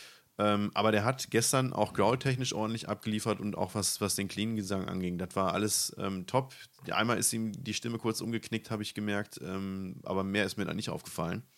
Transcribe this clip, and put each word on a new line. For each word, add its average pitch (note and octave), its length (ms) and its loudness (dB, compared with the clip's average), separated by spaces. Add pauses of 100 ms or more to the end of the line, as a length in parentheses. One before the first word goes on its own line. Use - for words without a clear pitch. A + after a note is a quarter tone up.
(380)
Ähm, G#2 340 4
aber G#2+ 180 4
der G#2 140 6
hat C3 260 0
gestern B2+ 440 4
auch G#2 180 2
growl-technisch B2+ 640 2
ordentlich A2 340 -2
abgeliefert G#2+ 520 0
und G2+ 180 -4
auch F#2 160 -2
was, - 260 0
was G2+ 140 0
den G2 140 -2
cleanen A2 280 -2
Gesang F#2+ 320 -2
anging. F2+ 300 -2
Das F2+ 180 -6
war F#2+ 160 4
alles, G#2 460 0
ähm, G2 280 -4
top. C3 280 0 (360)
Einmal A2+ 280 4
ist G#2+ 160 2
ihm A2 180 -2
die A2+ 220 -6
Stimme A#2 240 -4
kurz A2+ 240 -2
umgeknickt, A2+ 480 -4
hab G#2+ 100 -2
ich - 140 -8
gemerkt, G#2 480 -2
ähm, F#2+ 640 -4
aber F#2+ 200 0
mehr G2 220 2
ist - 100 -4
mir G2+ 80 0
da D#2+ 80 0
nicht F#2+ 160 -4
aufgefallen. E2+ 540 -4 (160)